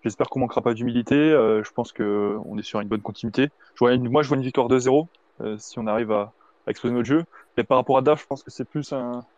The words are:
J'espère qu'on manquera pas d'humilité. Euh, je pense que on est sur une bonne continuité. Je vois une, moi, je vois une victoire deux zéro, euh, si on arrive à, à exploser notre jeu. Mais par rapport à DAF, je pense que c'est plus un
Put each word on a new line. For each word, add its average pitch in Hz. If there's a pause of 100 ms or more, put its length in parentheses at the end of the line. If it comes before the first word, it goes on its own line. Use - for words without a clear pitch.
J'espère 117
qu'on 135
manquera 120
pas 120
d'humilité. 120
Euh, 127
je -
pense 120
que 104
on 107
est 104
sur -
une 104
bonne 104
continuité. 117 (240)
Je -
vois 123
une, 123
moi, 139
je 135
vois 139
une 131
victoire 127
deux 127
zéro, 135 (340)
euh, 107
si -
on 110
arrive 110
à, 104 (360)
à -
exploser 120
notre 120
jeu. 156 (340)
Mais 117
par 127
rapport 131
à 131
DAF, 147
je -
pense 135
que -
c'est 127
plus -
un 123 (120)